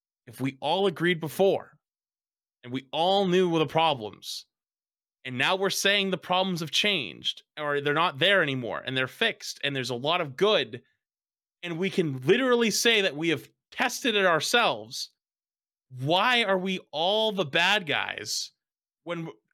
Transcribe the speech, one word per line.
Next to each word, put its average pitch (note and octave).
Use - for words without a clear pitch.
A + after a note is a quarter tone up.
If A2+
we C3+
all F3+
agreed E3+
before, E3+
and B2
we C3+
all F#3+
knew F3+
the D#3
problems, C#3
and B2+
now D#3
we're F#3+
saying G3
the F3+
problems F#3
have E3
changed, C3
or D3
they're D3
not D3+
there F#3+
anymore, B2+
and C3
they're C3
fixed, -
and C#3
there's C3
a B2+
lot D3+
of C#3
good, C#3+
and F3
we F#3+
can D3+
literally A#3+
say A3+
that E3+
we E3
have C#3
tested B3
it G3
ourselves, D#3
why G#3+
are F#3+
we F#3
all G#3
the F#3+
bad F3
guys G#2
when E3+
w-, D#3+